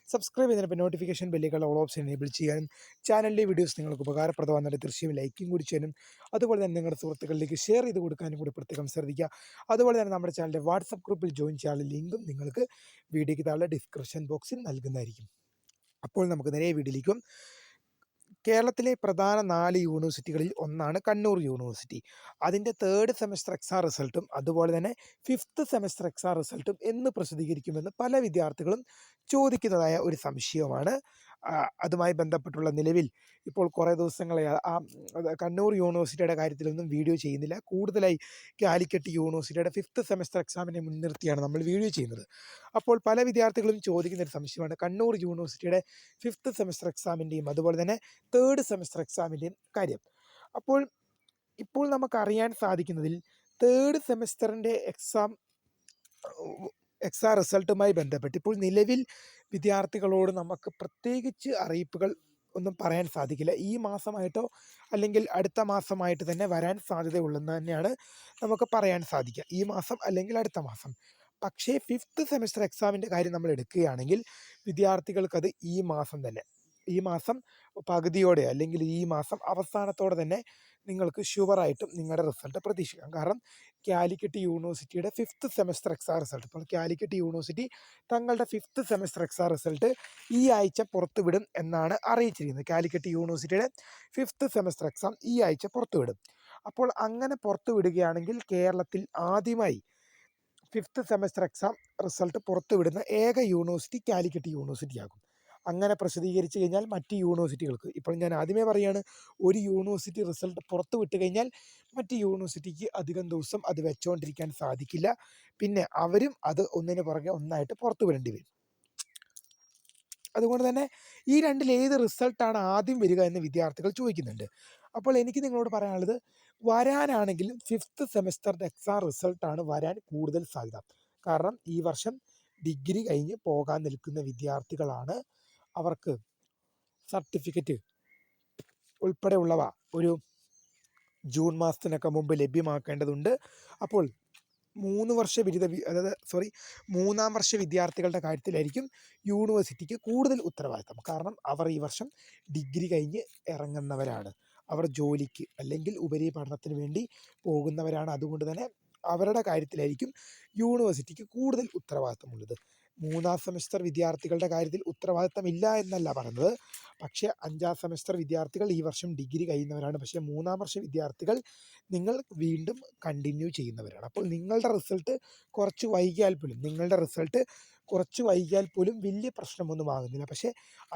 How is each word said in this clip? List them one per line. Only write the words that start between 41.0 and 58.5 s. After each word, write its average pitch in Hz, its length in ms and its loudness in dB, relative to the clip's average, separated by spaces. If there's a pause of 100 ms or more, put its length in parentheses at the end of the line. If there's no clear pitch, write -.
നമ്മൾ 151 240 -2
വീഡിയോ 202 280 2
ചെയ്യുന്നത്. 113 260 -6 (560)
അപ്പോൾ 233 180 6 (100)
പല 226 220 6
വിദ്യാർത്ഥികളും 220 580 4
ചോദിക്കുന്നൊരു 175 500 0
സംശയമാണ് 156 460 -6
കണ്ണൂർ 214 320 2 (100)
യൂണിവേഴ്സിറ്റിയുടെ 175 560 0 (420)
ഫിഫ്ത് 240 360 -4
സെമസ്റ്റർ 185 340 -2
എക്സാമിൻ്റെയും 160 600 -4
അതുപോലെ 165 280 4
തന്നെ 202 160 0 (360)
തേർഡ് 262 380 6
സെമസ്റ്റർ 185 340 -4
എക്സാമിൻ്റെയും 165 520 -4 (200)
കാര്യം. 185 240 -2 (580)
അപ്പോൾ 269 200 4 (840)
ഇപ്പോൾ 277 200 0 (100)
നമുക്കറിയാൻ 226 560 2 (120)
സാധിക്കുന്നതിൽ 170 520 0 (460)
തേർഡ് 269 480 6
സെമസ്റ്ററിൻ്റെ 226 640 -2 (180)
എക്സാം, 208 380 0 (1700)
എക്സാം 220 380 2
റിസൾട്ടുമായി 196 640 4
ബന്ധപ്പെട്ട് 139 380 -4
ഇപ്പോൾ 214 140 0 (120)